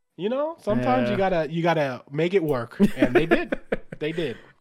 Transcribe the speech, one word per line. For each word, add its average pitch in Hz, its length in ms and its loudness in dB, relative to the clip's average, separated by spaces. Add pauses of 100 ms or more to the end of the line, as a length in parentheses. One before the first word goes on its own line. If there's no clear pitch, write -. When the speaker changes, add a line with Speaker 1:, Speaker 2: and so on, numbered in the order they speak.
(160)
Speaker 1:
you 175 120 -4
know, 294 320 -2
sometimes 247 480 0
you 208 80 -2
Speaker 2:
Yeah. 190 140 2
Speaker 1:
gotta, 160 220 0
you 165 100 -2
gotta 147 480 0
make 160 240 -2
it 190 80 4
work. 131 340 -2 (200)
And - 180 2
they - 120 4
did. 320 380 0
Speaker 2:
<laughs> - 60 -10 (300)
Speaker 1:
They 151 120 -4
did. 151 260 -4 (220)